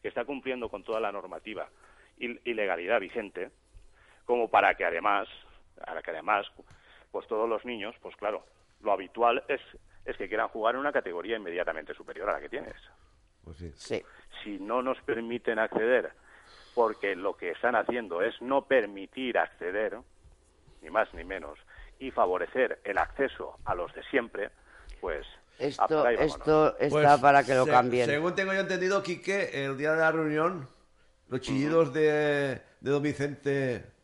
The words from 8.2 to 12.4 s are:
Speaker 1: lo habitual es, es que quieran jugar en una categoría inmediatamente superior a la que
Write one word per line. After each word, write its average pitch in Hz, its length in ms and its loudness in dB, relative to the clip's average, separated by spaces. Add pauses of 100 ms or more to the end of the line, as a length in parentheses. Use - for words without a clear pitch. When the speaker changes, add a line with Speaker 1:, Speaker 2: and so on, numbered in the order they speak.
Speaker 1:
lo 107 100 -2
habitual 113 560 0
es, 139 140 -4 (440)
es - 100 -8
que 98 120 -8
quieran 107 220 -2
jugar 113 260 0
en 131 60 -4
una 143 120 -2
categoría 101 440 -4
inmediatamente 85 580 -6
superior 87 340 -8
a 85 40 0
la 71 60 -4
que 73 100 -14